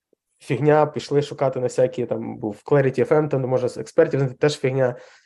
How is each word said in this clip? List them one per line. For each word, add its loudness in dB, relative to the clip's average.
фігня, 2
пішли -2
шукати -4
на -2
всякі, 0
там -6
був -8
Clarity 2
F 2
M, 2
там, -2
де -4
можна -2
з -14
експертів 0
знайти, -2
теж 0
фігня. 0